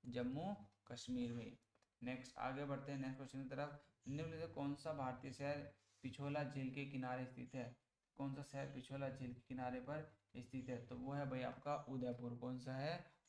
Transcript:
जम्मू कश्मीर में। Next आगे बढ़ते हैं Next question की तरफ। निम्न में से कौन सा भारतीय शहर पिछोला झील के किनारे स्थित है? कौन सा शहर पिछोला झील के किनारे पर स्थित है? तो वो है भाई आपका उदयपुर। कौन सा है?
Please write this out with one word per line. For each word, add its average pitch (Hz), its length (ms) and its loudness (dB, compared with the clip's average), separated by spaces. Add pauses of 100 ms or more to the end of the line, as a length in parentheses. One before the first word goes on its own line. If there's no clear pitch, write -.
जम्मू 131 500 2 (300)
कश्मीर 123 460 0
में। 117 240 -4 (460)
Next 127 360 -4
आगे 131 260 2
बढ़ते 139 280 0
हैं 139 60 2
Next 131 180 0
question 135 260 -4
की 131 60 -4
तरफ। 147 360 -2 (240)
निम्न 156 220 0
में 160 80 -4
से 165 80 -2
कौन 143 280 2
सा 156 180 0
भारतीय 135 400 0
शहर 143 240 2 (460)
पिछोला 143 420 2
झील 131 300 0
के 139 100 0
किनारे 127 420 0
स्थित 123 280 -8
है? 123 220 -2 (420)
कौन 139 160 2
सा 135 80 -2
शहर 139 240 -2
पिछोला 139 440 -2
झील 127 240 -2
के - 60 -10
किनारे 127 400 0
पर 151 340 -2 (220)
स्थित 127 320 -2
है? 120 180 0
तो 127 100 -4
वो 131 160 0
है 143 180 4
भाई 127 120 2
आपका 123 340 2
उदयपुर। 120 600 0
कौन 127 220 -2
सा 131 180 -2
है? 147 360 0 (160)